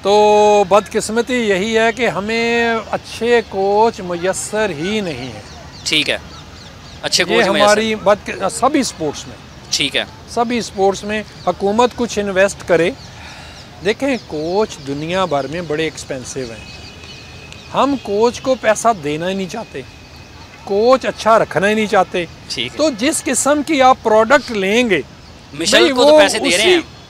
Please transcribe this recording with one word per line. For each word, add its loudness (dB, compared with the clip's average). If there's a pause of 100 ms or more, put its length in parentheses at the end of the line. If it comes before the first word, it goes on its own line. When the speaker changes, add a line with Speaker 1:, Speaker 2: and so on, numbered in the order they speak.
Speaker 1:
तो 4
बदकिस्मती 0
यही 0
है 2
कि -4
हमें -2
अच्छे -2
कोच 0
मुयस्सर -4
ही -4
नहीं -8
है। -14 (440)
Speaker 2:
ठीक 2
है, -2 (800)
अच्छे -2
Speaker 1:
ये 0
Speaker 2:
कोच 4
मुयस्सर 2
Speaker 1:
हमारी 2
बदक-, -2
सभी 0
स्पोर्ट्स -6
में। -16 (380)
Speaker 2:
ठीक -2
है। 0 (300)
Speaker 1:
सभी -2
स्पोर्ट्स -2
में -6 (220)
हुकूमत 0
कुछ -4
इन्वेस्ट 0
करे। 2 (920)
देखें, -2
कोच -4
दुनिया -4
भर -2
में -8
बड़े -4
एक्सपेंसिव -10
हैं, -16 (1040)
हम 0
कोच -2
को 0
पैसा 2
देना -4
ही -2
नहीं -6
चाहते, -10 (840)
कोच 4
अच्छा 2
रखना 2
ही 2
नहीं 0
चाहते। 0 (240)
Speaker 2:
ठीक -6
है। -12
Speaker 1:
तो 2
जिस -2
किस्म 0
की 0
आप 6
प्रोडक्ट 2
लेंगे, 0 (500)
Speaker 2:
मिशेल 2
Speaker 1:
भाई 4
Speaker 2:
को 4
तो 8
Speaker 1:
वो 8
Speaker 2:
पैसे 4
दे 0
रहे 2
Speaker 1:
उसी 4
Speaker 2:
हैं। 0